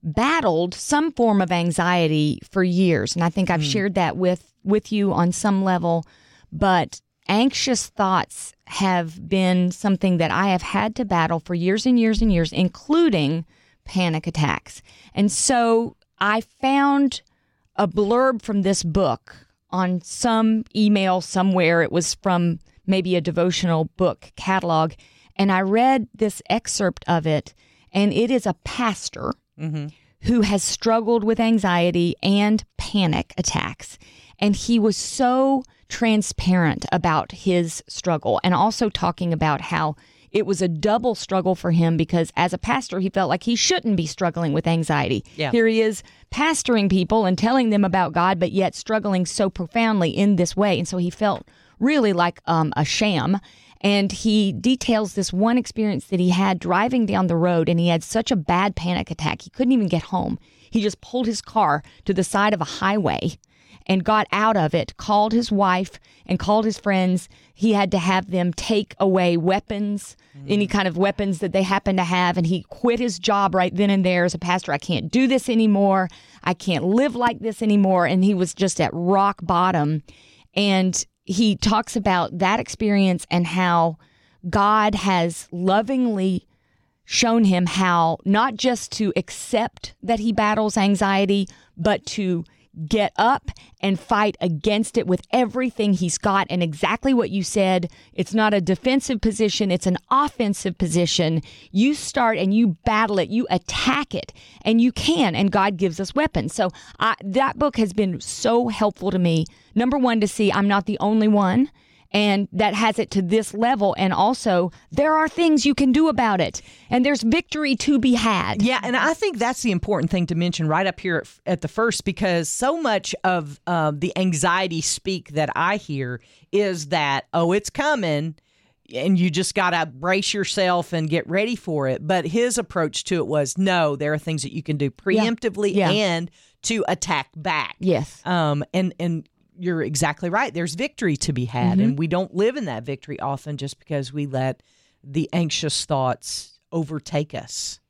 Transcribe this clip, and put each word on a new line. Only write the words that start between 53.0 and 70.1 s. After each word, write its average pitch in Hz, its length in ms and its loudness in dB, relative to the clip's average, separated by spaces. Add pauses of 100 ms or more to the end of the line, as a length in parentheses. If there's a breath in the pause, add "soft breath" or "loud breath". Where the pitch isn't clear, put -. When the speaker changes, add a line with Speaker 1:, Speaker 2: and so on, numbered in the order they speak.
Speaker 1:
And 202 300 2
he 208 420 0
details 214 640 0
this 196 180 -4
one 220 240 2
experience 220 500 -4
that 185 140 -2
he 180 100 4
had 185 280 2
driving 220 480 0
down 190 220 0
the 170 80 0
road, 170 320 2
and 170 100 2
he 170 100 2
had 165 140 2
such - 300 -2
a 240 40 2
bad 180 380 0
panic 175 360 -4
attack, - 320 -6
he - 80 -20
couldn't 254 220 0
even 226 140 2
get 170 160 0
home. - 360 -4 (320 soft breath)
He 226 120 0
just 208 180 -4
pulled 247 280 -4
his 220 120 -4
car 151 420 0 (220 soft breath)
to 202 80 0
the 185 120 2
side 208 280 2
of 190 80 -2
a 156 40 -2
highway 175 720 -2 (480 soft breath)
and 190 180 2
got 214 280 2
out 214 240 2
of 156 180 2
it, - 220 -2
called 214 360 0
his 233 200 0
wife 190 480 0 (260 soft breath)
and 180 140 -2
called 208 240 2
his 214 120 -2
friends. 185 520 0 (260 soft breath)
He 214 180 2
had 196 200 2
to 196 60 2
have 185 340 0
them 180 200 0
take - 460 -2
away 180 380 2
weapons, 202 800 -2 (200 soft breath)